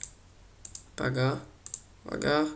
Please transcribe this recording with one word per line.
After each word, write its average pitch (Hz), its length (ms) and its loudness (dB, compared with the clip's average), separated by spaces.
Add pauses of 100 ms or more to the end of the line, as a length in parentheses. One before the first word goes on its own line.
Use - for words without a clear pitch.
(1000)
Uwaga, 127 400 2 (680)
uwaga. 302 400 2 (100)